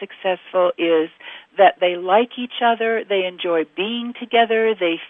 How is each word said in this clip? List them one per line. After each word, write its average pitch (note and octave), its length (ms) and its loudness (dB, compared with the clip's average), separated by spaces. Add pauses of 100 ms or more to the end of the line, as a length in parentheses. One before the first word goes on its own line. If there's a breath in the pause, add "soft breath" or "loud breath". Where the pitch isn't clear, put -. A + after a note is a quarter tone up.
successful F#3 760 -2
is E3 320 2 (480 loud breath)
that F#3+ 220 6
they F3+ 160 0
like F#3 420 2
each B3 260 -8
other, A3+ 440 0
they F#3+ 180 0
enjoy F3 380 -2 (120)
being A#3 420 -6
together, A3+ 600 2
they E3+ 180 -2 (140)